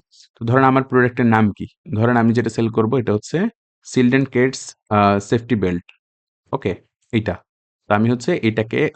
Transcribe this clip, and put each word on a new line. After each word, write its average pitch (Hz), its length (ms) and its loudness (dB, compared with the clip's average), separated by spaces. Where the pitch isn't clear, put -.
তো 120 60 -10
ধরেন 127 180 2
আমার 131 200 2
প্রোডাক্টের 123 420 0
নাম 110 260 4
কি? 92 140 -12
ধরেন 120 220 2
আমি 117 160 2
যেটা 117 160 0
সেল 113 200 -2
করব, 110 260 -2
এটা 107 180 -2
হচ্ছে 160 340 -4
চিলড্রেন 131 320 2
কিডস, 131 500 -4
আহ, 101 300 2
সেফটি 117 360 -2
বেল্ট। 90 280 -2
ওকে, - 220 -4
এইটা। 107 240 -2
তো 104 80 2
আমি 113 140 0
হচ্ছে 123 320 -2
এটাকে, 113 540 -2